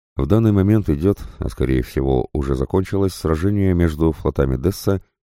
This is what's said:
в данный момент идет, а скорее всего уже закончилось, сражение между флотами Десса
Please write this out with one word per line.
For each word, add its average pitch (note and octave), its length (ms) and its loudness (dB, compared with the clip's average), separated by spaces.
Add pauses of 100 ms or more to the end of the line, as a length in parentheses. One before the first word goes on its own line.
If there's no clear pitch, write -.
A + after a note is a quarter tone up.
(160)
в C#2 100 -2
данный A2 260 4
момент G2+ 380 2
идет, D#2+ 280 0 (200)
а - 100 -6
скорее B1+ 340 -2
всего C2+ 500 -2
уже C#2 220 -2
закончилось, F#2+ 600 -2
сражение F#2+ 600 0
между D#2+ 380 2
флотами C2+ 440 0
Десса F2 460 -2 (240)